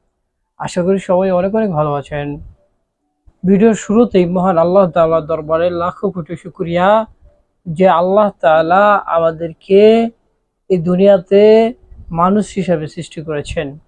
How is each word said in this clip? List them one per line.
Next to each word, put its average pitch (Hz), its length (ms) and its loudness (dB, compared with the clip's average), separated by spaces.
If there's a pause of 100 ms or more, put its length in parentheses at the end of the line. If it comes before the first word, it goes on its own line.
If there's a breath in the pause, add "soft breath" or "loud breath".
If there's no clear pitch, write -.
(580)
আশা 160 260 -6
করি 190 160 0
সবাই 190 320 -2
অনেক 190 240 -2
অনেক 220 160 -2
ভালো 151 220 -2
আছেন। 143 460 -8 (1040)
ভিডিওর 202 280 4
শুরুতেই 202 520 0
মহান 180 320 -2
আল্লাহ 175 320 2
তাআলার 160 360 0
দরবারে 160 440 -4
লাখো 180 420 -6
কোটি 170 240 -10
শুকরিয়া 185 680 -2 (600)
যে 185 240 2
আল্লাহ 190 500 2
তাআলা 175 560 2
আমাদেরকে 180 1120 0 (600)
এই 190 80 0
দুনিয়াতে 202 960 2 (360)
মানুষ 185 440 0
হিসাবে 165 340 -4
সৃষ্টি - 340 -14
করেছেন। 151 680 -8